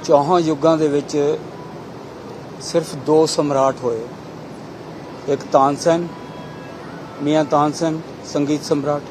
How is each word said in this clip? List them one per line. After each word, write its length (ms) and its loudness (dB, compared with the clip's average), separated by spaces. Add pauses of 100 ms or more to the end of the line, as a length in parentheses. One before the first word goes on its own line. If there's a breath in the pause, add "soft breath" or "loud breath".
ਚੌਹਾਂ 360 4
ਯੁੱਗਾਂ 380 2
ਦੇ 100 2
ਵਿੱਚ 500 0 (1200)
ਸਿਰਫ 340 0
ਦੋ 300 4
ਸਮਰਾਟ 580 2
ਹੋਏ, 160 0 (1300)
ਇੱਕ 140 0 (100)
ਤਾਨਸੇਨ, 560 4 (1160)
ਮੀਆਂ 220 4
ਤਾਨਸੇਨ 540 2 (340)
ਸੰਗੀਤ 300 0
ਸਮਰਾਟ 480 0